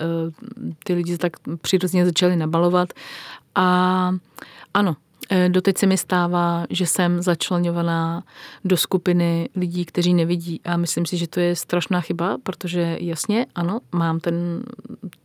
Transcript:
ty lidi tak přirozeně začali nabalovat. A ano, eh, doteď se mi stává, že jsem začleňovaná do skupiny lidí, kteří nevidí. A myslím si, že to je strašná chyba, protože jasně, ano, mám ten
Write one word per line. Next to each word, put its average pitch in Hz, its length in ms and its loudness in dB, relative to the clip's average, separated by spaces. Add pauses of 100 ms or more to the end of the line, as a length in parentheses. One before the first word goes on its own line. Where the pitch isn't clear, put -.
(840)
ty 180 100 -2
lidi 175 240 0
tak 170 160 -2 (280)
přirozeně 180 440 2
začali 180 300 4
nabalovat. 175 580 2 (640)
A 185 560 4 (640)
ano, 196 220 2 (340)
eh, 180 200 4
doteď 185 280 2
se - 80 2
mi 190 120 4
stává, 175 720 0
že 180 160 -2
jsem 175 360 2
začleňovaná 170 1000 0 (420)
do 180 120 2
skupiny 170 800 0
lidí, 175 300 -2
kteří 180 280 0
nevidí. 170 520 0
A 175 120 -2
myslím 170 280 -2
si, 180 120 -4
že 165 100 -2
to - 120 -4
je 175 160 2
strašná 175 460 -2
chyba, 180 420 -2
protože 170 560 -2
jasně, 175 460 -2 (100)
ano, 175 240 -2 (120)
mám 165 280 0
ten 170 440 -2 (600)